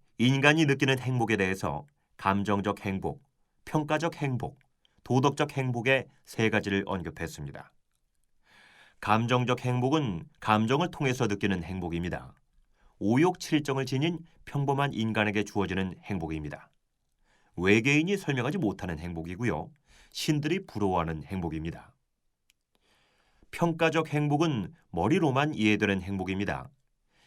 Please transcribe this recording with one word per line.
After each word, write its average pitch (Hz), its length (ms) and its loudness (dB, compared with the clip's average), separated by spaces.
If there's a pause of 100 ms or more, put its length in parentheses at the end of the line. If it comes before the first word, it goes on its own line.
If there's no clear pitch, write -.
(180)
인간이 139 460 6
느끼는 135 340 2
행복에 123 380 0
대해서 92 500 -2 (300)
감정적 101 640 0
행복, 85 420 -6 (440)
평가적 156 500 -2
행복, 131 420 -4 (460)
도덕적 139 480 2
행복의 127 540 0 (180)
세 113 240 0
가지를 98 380 0
언급했습니다. 80 840 -8 (1300)
감정적 120 640 2
행복은 123 600 0 (160)
감정을 120 500 2
통해서 127 360 0
느끼는 98 380 -2
행복입니다. 85 720 -6 (640)
오욕칠정을 139 840 2
지닌 156 400 -2 (200)
평범한 139 500 0
인간에게 107 500 0
주어지는 95 580 -2
행복입니다. 78 680 -8 (840)
외계인이 139 600 4
설명하지 143 420 -2
못하는 95 400 -2
행복이고요. 87 720 -6 (400)
신들이 151 560 -2
부러워하는 85 580 -2
행복입니다. 82 680 -8 (1600)
평가적 160 580 0
행복은 147 640 0 (180)
머리로만 139 640 2
이해되는 104 460 2
행복입니다. 95 680 -6 (560)